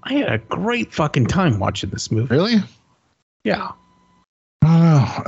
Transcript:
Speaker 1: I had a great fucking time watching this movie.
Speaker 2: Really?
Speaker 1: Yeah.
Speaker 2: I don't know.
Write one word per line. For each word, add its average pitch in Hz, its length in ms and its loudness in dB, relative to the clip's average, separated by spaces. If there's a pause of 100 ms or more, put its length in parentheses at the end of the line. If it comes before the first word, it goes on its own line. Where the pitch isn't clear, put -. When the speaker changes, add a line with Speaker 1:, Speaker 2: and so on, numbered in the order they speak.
Speaker 1:
I 262 100 -8
had 269 200 -2
a 110 60 -2
great 226 540 -6
fucking 147 340 0
time 160 320 0
watching 98 320 -6
this - 200 -12
movie. 117 220 -2
Speaker 2:
Really? 196 220 2 (880)
Speaker 1:
Yeah. - 280 -4 (920)
Speaker 2:
I 147 40 6 (120)
don't 165 40 6
know. 147 440 2